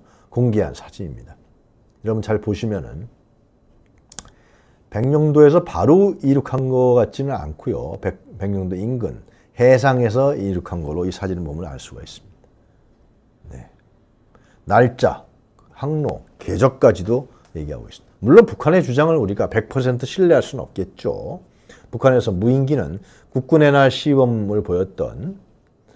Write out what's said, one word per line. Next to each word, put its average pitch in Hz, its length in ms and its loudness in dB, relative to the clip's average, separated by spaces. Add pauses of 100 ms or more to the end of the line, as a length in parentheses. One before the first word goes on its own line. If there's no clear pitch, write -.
(300)
공개한 107 460 -2
사진입니다. - 600 -16 (720)
여러분 110 160 -4
잘 107 180 -4
보시면은 107 680 -8 (1800)
백령도에서 147 720 4
바로 165 580 2
이륙한 135 480 0
것 127 240 2
같지는 131 400 0
않고요. 76 680 -8
백-, - 380 -8
백령도 95 380 -6
인근 107 480 -8 (360)
해상에서 127 760 2
이륙한 92 480 -6
걸로 80 220 -6
이 92 60 -4
사진을 90 320 -8
보면 78 220 -10
알 67 140 -14
수가 - 240 -20
있습니다. - 340 -20 (1160)
네. 64 160 -20 (960)
날짜, - 600 0 (460)
항로, 147 540 -6 (120)
궤적까지도 110 920 0 (280)
얘기하고 71 320 -12
있습니다. - 320 -20
물론 180 260 8
북한의 170 380 0
주장을 151 320 0
우리가 101 320 -2
백 107 200 -2
퍼센트 127 380 -2
신뢰할 170 380 2
수는 117 200 -10
없겠죠. - 760 -8 (480)
북한에서 120 440 0
무인기는 117 680 0 (340)
국군에나 143 560 4
시범을 117 720 0
보였던 95 880 -6 (460)